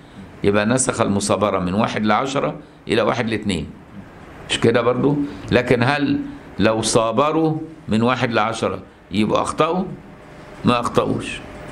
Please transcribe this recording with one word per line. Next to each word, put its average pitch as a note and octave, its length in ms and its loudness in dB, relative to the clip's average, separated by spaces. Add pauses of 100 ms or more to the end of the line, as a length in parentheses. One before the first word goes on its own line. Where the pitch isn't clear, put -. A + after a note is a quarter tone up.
(440)
يبقى G#2 220 4
نسخ B2 360 0
المصابرة G2+ 580 2
من F2+ 140 -2
واحد A2+ 320 0
لعشرة C#3 500 0 (320)
إلى A2+ 140 2
واحد B2 280 0
لاتنين، F#2+ 380 -2 (840)
مش - 100 -2
كده A#2 220 4
برضو؟ B2+ 340 2 (360)
لكن A#2+ 320 4
هل C#3+ 360 2 (400)
لو A2 220 4
صابروا D3 760 2 (320)
من A2 120 2
واحد A#2+ 300 2
لعشرة A2 480 0 (320)
يبقوا G#2+ 300 2
أخطأوا؟ E3 420 0 (840)
ما A#2+ 140 4
أخطأوش، - 600 -2 (320)